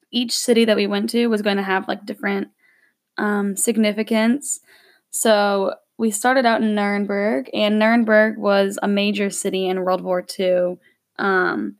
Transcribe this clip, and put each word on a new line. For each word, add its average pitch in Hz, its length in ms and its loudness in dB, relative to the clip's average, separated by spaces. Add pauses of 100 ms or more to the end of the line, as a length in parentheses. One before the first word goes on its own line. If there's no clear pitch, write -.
(120)
each 240 260 -4
city 233 260 4
that 214 140 2
we 202 100 0
went 202 240 -2
to 233 160 2
was 214 140 0
gonna 202 220 0
have, 190 240 -2
like, - 180 -6
different, 202 420 -4 (720)
um, 202 380 -2
significance. 220 1040 0 (500)
So 202 640 0 (220)
we 226 120 0
started 247 360 2
out 226 160 2
in 214 120 0
Nuremberg, 202 800 -2
and 208 240 0
Nuremberg 214 600 4
was 196 440 0
a 202 60 0
major 202 420 0
city 190 380 -4
in 185 160 -2
World 185 180 0
War 180 200 -2
Two. 180 580 0 (400)
Um, 185 600 0